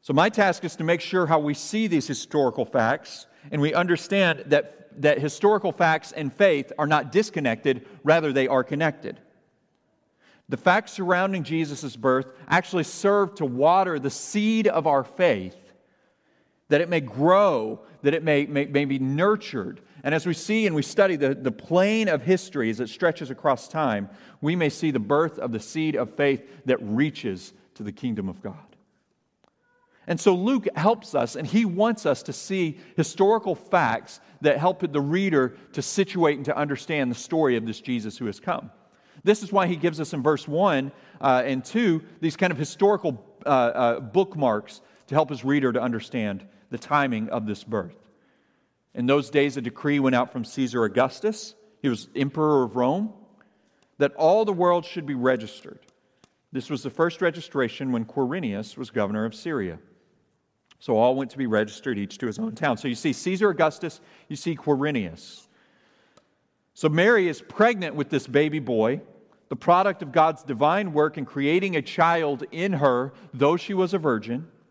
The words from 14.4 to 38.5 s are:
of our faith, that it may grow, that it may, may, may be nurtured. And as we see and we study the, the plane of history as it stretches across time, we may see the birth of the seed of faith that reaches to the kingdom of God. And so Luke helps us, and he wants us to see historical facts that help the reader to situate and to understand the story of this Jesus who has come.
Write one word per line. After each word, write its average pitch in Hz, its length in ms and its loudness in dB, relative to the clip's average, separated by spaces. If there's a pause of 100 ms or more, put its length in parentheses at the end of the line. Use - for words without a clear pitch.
of 160 200 -2
our 139 180 2
faith, 104 540 -2 (1120)
that 143 100 4
it 175 80 -2
may 170 120 0
grow, 135 800 2 (200)
that 139 140 2
it 160 100 -4
may, 147 220 2
may, 143 180 -2
may 143 220 -2
be 135 120 -2
nurtured. 143 840 -2 (200)
And 147 120 0
as 156 100 0
we 175 80 -2
see 214 340 0
and 170 80 0
we 147 80 0
study 190 340 2
the, 139 180 2
the 131 180 -4
plane 202 560 0
of 147 140 0
history 147 480 0
as 110 100 -4
it 117 80 -4
stretches 156 420 -2
across 131 380 0
time, 113 400 -2 (320)
we 156 160 0
may 160 140 2
see 156 220 -2
the 127 60 0
birth 143 400 0
of 120 140 -4
the 110 80 -4
seed 160 340 -4
of 120 220 -4
faith 139 260 2 (220)
that 127 160 0
reaches 110 720 -4 (220)
to - 80 -14
the 104 100 -8
kingdom 107 380 -6
of 90 100 -14
God. 98 160 -12 (1500)
And 170 120 -2
so 190 160 4
Luke 208 400 0
helps 214 400 0
us, 123 220 0
and 143 100 -6
he 226 180 2
wants 214 400 0
us 143 200 0
to - 80 -10
see 180 480 -4 (160)
historical 196 580 2
facts 123 640 -2 (220)
that 147 180 4
help 185 220 0
the 147 200 -2
reader 151 560 0 (180)
to 143 80 -6
situate 170 540 0
and 135 100 -10
to 147 100 -2
understand 147 560 -2
the 117 40 -6
story 151 400 0
of 113 80 -2
this 110 160 -8
Jesus 113 380 -6
who 123 80 -8
has 101 140 -8
come. 123 320 -8 (500)